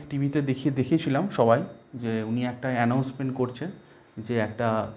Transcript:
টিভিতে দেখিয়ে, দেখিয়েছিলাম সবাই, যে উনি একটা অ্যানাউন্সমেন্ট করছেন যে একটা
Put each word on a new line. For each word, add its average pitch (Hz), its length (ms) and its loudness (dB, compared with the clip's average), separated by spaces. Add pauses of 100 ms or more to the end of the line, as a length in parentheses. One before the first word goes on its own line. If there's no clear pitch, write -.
টিভিতে 143 320 0
দেখিয়ে, 135 320 0
দেখিয়েছিলাম 143 560 2
সবাই, 120 340 6 (300)
যে 113 300 -2
উনি 113 220 -2
একটা 123 240 -4
অ্যানাউন্সমেন্ট 127 680 0
করছেন 127 320 -2 (480)
যে 113 200 -4
একটা 110 600 0